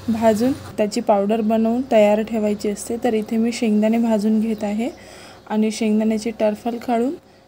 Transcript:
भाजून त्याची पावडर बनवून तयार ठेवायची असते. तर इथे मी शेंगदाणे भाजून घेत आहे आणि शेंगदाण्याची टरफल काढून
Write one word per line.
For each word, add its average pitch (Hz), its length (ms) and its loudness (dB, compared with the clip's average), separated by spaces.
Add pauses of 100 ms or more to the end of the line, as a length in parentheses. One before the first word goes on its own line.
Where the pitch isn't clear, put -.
भाजून 226 440 2
त्याची 214 480 -4
पावडर 214 400 2
बनवून 226 420 0 (100)
तयार 214 300 6
ठेवायची 214 460 -2
असते. 208 360 -6
तर 233 100 2
इथे 220 220 -2
मी 226 160 2
शेंगदाणे 220 460 2
भाजून 220 420 2
घेत 214 240 -2
आहे 214 260 -4 (580)
आणि 214 220 0
शेंगदाण्याची 220 600 0
टरफल 226 480 -2
काढून 240 360 -2 (340)